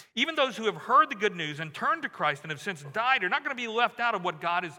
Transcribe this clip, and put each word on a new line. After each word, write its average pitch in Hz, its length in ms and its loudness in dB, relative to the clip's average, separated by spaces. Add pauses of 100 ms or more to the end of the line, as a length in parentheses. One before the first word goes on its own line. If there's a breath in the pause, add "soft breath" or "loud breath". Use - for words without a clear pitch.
(140)
Even 302 220 -2
those 262 200 2
who 220 100 -4
have 180 100 0
heard 285 340 6
the 240 60 -6
good 196 180 0
news 151 240 -4
and 160 160 -8
turned 294 300 -2
to 254 40 -4
Christ 151 360 0
and 156 80 -6
have 139 80 -8
since 156 320 -8
died 233 320 2
are 180 40 2
not 277 140 0
gonna 277 140 -4
be 240 100 -6
left 226 320 2
out 233 160 2
of 185 80 -2
what 165 180 -2
God 175 240 0
is, 156 140 -8